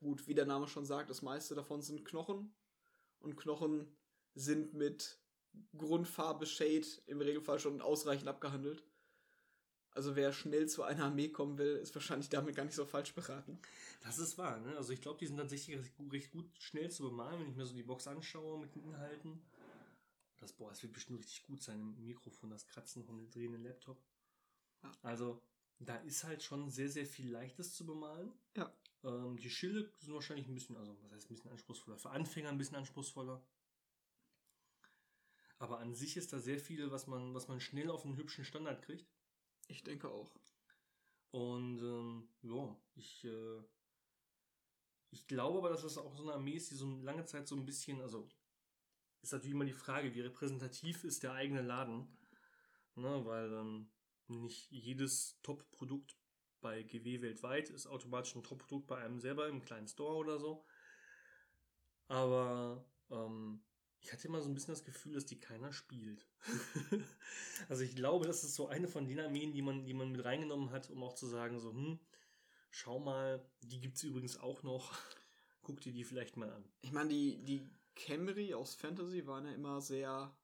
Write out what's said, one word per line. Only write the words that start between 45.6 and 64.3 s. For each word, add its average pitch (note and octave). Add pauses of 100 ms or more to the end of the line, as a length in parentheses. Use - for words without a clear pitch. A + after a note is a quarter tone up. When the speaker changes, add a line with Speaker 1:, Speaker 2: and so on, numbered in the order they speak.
Speaker 2:
dass D#3+
das D3+
auch C#3+
so D3
eine D3+
Armee C#3
ist, E3+
die C#3+
so C3+ (140)
lange D3
Zeit C#3+
so C#3
ein C3+
bisschen, C#3
also A2 (920)
ist -
natürlich C3+
immer C#3+
die C3+
Frage, C3
wie A#2+
repräsentativ C3+
ist D#3+
der C3
eigene C3+
Laden, B2 (880)
ne, C3
weil, A2+
ähm, A2 (360)
nicht A#2+
jedes C3
Top-Produkt C#3 (460)
bei A2+
G A2+
W B2
weltweit B2
ist -
automatisch B2+
ein A#2+
Top-Produkt C#3
bei C3
einem A#2+
selber C#3+
im C3+
kleinen A2
Store D3
oder D#3
so. D#3 (1400)
Aber, B2+ (260)
ähm, A2 (400)
ich -
hatte D#3
immer E3